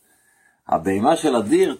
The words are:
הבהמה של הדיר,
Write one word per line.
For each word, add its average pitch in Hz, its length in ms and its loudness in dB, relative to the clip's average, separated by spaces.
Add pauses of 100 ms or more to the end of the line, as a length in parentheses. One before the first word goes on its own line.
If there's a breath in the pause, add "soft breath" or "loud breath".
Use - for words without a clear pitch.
(680)
הבהמה 110 500 0
של - 200 0
הדיר, 135 440 0